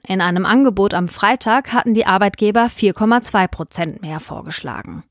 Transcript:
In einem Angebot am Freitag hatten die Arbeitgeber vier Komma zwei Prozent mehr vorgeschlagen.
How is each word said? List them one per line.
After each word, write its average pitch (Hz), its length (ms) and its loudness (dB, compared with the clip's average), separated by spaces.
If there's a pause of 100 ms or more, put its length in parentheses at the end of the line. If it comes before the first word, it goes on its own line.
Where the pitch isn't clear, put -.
In 190 140 -2
einem 180 240 0
Angebot 208 480 2
am 175 160 -2
Freitag 233 640 0
hatten 240 220 2
die 220 100 2
Arbeitgeber 208 640 2
vier 202 240 0
Komma 233 300 2
zwei 190 240 0
Prozent - 560 -8
mehr 156 180 -8
vorgeschlagen. - 920 -12